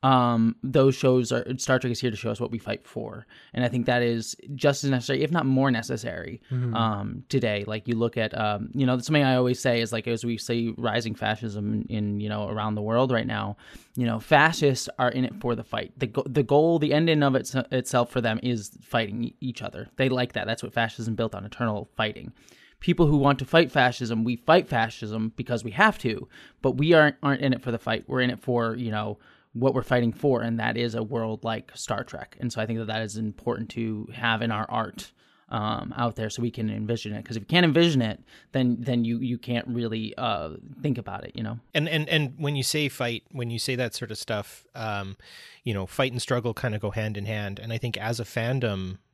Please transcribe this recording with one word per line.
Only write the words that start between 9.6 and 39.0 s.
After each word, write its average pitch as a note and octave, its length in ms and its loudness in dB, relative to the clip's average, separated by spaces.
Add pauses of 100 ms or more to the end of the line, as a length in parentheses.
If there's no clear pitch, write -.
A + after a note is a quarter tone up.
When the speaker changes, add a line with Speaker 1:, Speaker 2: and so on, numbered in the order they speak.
Speaker 1:
say A#2+ 220 2
is, A2+ 100 -4
like, A2+ 160 -4
as A#2 160 -2
we A#2 140 -2
see A#2 400 -2
rising A2+ 360 -2
fascism G#2+ 760 -2
in, A2 80 -4
in, G#2 240 0
you G#2+ 100 -4
know, G#2 180 -4
around G#2+ 260 -2
the G#2 80 -4
world A#2+ 300 2
right A2+ 140 0
now, G#2+ 320 -4 (380)
you B2 100 0
know, A2+ 140 0
fascists D3 680 4 (100)
are B2 120 4
in B2+ 160 0
it - 140 -6
for A#2+ 140 0
the A2+ 100 -8
fight. - 340 -8
The C3 80 -2
go-, B2 200 -2
the C#3 160 0
goal, D#3 360 6
the D3 160 2
end E3 160 4
in D3+ 120 4
of C#3 120 4
its-, - 200 0 (160)
itself B2 400 0
for B2 120 -2
them A2+ 200 0
is A2+ 280 -2 (120)
fighting A2+ 420 -2
e-, - 160 -8
each B2+ 200 -6
other. - 360 -10
They C3 120 2
like B2 240 0
that. G#2 140 -4
That's A2+ 160 -4
what - 100 -10
fascism A2+ 440 -2
built A2+ 180 -4
on, G2 100 -10
eternal G#2+ 520 -4
fighting. - 360 -4 (480)
People E3+ 280 4
who D3 80 6
want C#3 240 4
to C3+ 40 -4
fight E3 280 4
fascism, A#2+ 500 2
we A#2+ 140 0
fight D#3+ 320 4
fascism A2 680 -2
because A#2+ 300 -4
we A2+ 80 -6
have G3+ 260 4
to, - 300 -4 (340)
but B2+ 140 2
we D3+ 160 6
aren't, D3+ 320 8
aren't C#3 160 2
in C3+ 120 2
it C3 80 -2
for A#2+ 120 -6
the A#2 60 -4
fight. A2+ 280 -4
We're C3 140 -2
in B2+ 100 2
it - 80 -6
for, A#2 380 0
you A#2+ 160 -4
know, G#2+ 260 -4 (340)
what B2+ 220 2
we're B2+ 80 2
fighting A#2+ 300 2
for, B2+ 300 2
and A#2 180 -2
that A2+ 160 0
is A#2 180 -2
a A2+ 80 -2
world A2 400 -4
like A2+ 320 -6
Star - 300 -4
Trek. - 340 -14
And A#2 140 -4
so A2+ 80 -6
I A2 60 0
think A2+ 120 -4
that A#2 60 -4
that A2 180 -4
is G#2 140 -6
important A2 540 -4
to A2 440 -4
have A2+ 280 0
in A#2 100 0
our G#2+ 180 -2
art, - 400 -4 (380)
um, A2 480 -4
out A#2+ 180 -2
there A2 160 -6
so - 100 -8
we A#2+ 120 -2
can A2 180 -4
envision G#2+ 440 -4
it. A2 100 -10
'Cause A2+ 120 -8
if A2 40 -4
you G2 60 -16
can't F3 200 4
envision D#3+ 340 6
it, G#2+ 200 -2 (320)
then, B2 260 2
then A#2+ 260 0